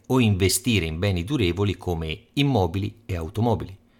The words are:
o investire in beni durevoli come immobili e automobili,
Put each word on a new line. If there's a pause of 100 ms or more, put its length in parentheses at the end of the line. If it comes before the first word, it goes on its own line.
o
investire
in
beni
durevoli
come
immobili
e
automobili, (240)